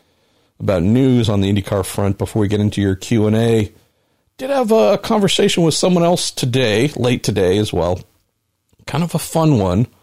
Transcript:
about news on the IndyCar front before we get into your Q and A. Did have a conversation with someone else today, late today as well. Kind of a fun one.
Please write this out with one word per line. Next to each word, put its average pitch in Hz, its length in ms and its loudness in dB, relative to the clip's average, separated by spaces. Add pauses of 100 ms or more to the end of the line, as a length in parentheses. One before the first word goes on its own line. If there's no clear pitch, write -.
(580)
about 98 240 0
news 123 460 2
on 101 140 0
the 101 100 0
IndyCar 98 320 -2
front 101 320 -4
before 107 240 -4
we 101 80 0
get 104 120 -2
into 104 200 -2
your 98 140 0
Q 107 320 0
and 107 100 2
A. 113 360 0 (640)
Did 262 100 -8
have 254 240 0
a 208 240 4
conversation 202 680 0
with 156 100 2
someone 180 280 2
else 170 280 0
today, 123 640 0
late 123 260 -2
today 98 360 2
as 104 140 -2
well. 87 280 -2 (840)
Kind 160 180 -4
of 170 100 -4
a 160 40 -2
fun 156 400 0
one. 98 280 0 (160)